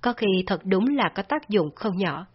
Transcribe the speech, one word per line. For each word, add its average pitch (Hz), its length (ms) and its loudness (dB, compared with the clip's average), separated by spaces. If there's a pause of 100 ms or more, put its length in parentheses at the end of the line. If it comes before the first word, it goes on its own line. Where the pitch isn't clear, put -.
có 240 120 0
khi 220 140 -2 (200)
thật 185 180 -4
đúng 202 300 2
là 208 200 0
có - 80 -6
tác 294 260 -6
dụng 180 260 2
không 196 220 -4
nhỏ. 170 380 -4